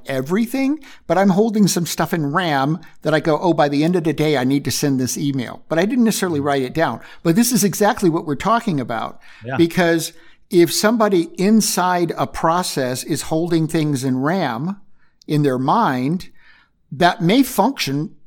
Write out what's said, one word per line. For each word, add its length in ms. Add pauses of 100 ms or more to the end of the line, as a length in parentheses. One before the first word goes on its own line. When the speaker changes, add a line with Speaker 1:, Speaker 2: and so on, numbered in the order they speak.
Speaker 1:
everything, 800 (240)
but 100
I'm 120
holding 380
some 200
stuff 260
in 180
ram 480 (220)
that 140
I 60
go, 180
"Oh, 140
by 160
the 160
end 100
of 80
the 100
day, 240
I 60
need 220
to 60
send 280
this 180
email." 520
But 100
I 60
didn't 180
necessarily 360
Speaker 2:
Mm-hmm. 80
Speaker 1:
write 140
it 140
down. 240 (240)
But 140
this 160
is 100
exactly 460
what 180
we're 80
talking 460
about. 380 (240)
Speaker 2:
Yeah. 140
Speaker 1:
Because 560 (380)
if 200
somebody 580 (100)
inside 800
a 100
process 760
is 200
holding 440
things 360
in 160
ram 600 (460)
in 180
their 160
mind, 720 (600)
that 300
may 220
function 720 (140)